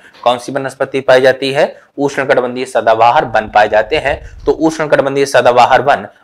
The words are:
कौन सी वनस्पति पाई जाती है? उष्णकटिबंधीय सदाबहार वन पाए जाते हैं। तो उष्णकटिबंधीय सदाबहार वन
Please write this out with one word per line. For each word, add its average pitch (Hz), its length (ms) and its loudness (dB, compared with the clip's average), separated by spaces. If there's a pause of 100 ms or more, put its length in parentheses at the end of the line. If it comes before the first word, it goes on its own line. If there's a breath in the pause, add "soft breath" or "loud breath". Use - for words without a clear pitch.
(240 soft breath)
कौन 123 140 0
सी 127 140 -14
वनस्पति 135 500 -6
पाई 131 200 4
जाती 131 300 0
है? 156 300 -4 (180)
उष्णकटिबंधीय 127 640 -4
सदाबहार 117 600 2
वन 110 240 -4
पाए 107 200 2
जाते 107 260 0
हैं। - 500 -8
तो 147 60 2
उष्णकटिबंधीय 143 760 0
सदाबहार 123 560 4
वन 123 260 -2 (160 soft breath)